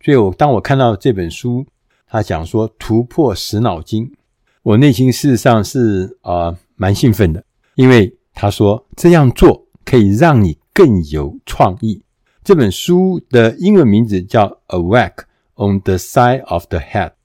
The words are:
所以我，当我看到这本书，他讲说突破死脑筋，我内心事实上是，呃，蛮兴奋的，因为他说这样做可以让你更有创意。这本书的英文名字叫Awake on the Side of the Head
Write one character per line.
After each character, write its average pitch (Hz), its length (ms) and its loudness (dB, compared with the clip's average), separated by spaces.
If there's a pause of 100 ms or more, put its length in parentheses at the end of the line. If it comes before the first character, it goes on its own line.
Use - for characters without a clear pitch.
所 151 80 0
以 135 60 4
我， 98 160 0
当 147 200 0
我 101 60 0
看 135 160 -2
到 120 200 0
这 - 180 -2
本 90 160 -6
书， 120 340 -8 (440)
他 110 160 -6
讲 82 200 -6
说 110 240 -4 (120)
突 113 240 -2
破 123 320 -4
死 - 240 -8
脑 98 200 -4
筋， 110 320 -8 (520)
我 110 140 0
内 143 140 4
心 127 200 0
事 143 180 -4
实 120 80 2
上 113 260 0
是， 101 600 -4
呃， 87 340 -6 (200)
蛮 98 180 0
兴 120 180 2
奋 92 180 0
的， 82 120 -8 (320)
因 127 120 4
为 117 300 4 (160)
他 101 160 -4
说 104 460 -2
这 175 160 2
样 147 180 4
做 - 380 2 (180)
可 131 120 0
以 101 180 4
让 135 280 2
你 80 140 -2 (160)
更 104 360 4
有 76 360 -8
创 98 360 -2
意。 110 200 -6 (420)
这 202 120 4
本 113 160 0
书 180 580 -2
的 113 280 2
英 202 180 2
文 151 120 4
名 107 200 2
字 95 160 -4
叫 101 460 -2
Awake 92 560 -2 (300)
on 101 260 -2
the 95 160 -2
Side 123 480 0
of 85 240 -6
the 85 100 -6
Head 85 320 -8 (140)